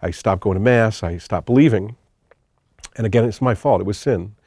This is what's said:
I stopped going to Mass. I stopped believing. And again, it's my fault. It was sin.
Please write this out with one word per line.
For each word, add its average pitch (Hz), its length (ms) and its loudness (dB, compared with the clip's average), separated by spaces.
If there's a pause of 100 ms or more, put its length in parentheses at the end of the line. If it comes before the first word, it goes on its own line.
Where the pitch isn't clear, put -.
I 90 80 -4
stopped 95 320 -2
going 95 140 0
to 95 40 -2
Mass. 113 420 2
I 85 160 -6
stopped - 280 -6
believing. 120 500 2 (1000)
And 110 100 -4
again, 113 180 2
it's 113 160 -4
my 127 140 2
fault. 107 260 0
It 95 60 -4
was 98 120 -6
sin. 104 360 -4 (120)